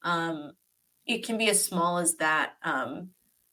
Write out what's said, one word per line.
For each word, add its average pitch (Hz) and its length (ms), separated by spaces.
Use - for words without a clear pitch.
Um, 165 500
it 226 200
can 226 120
be 220 120
as 202 140
small 175 360
as 175 180
that. 156 360
Um, 156 480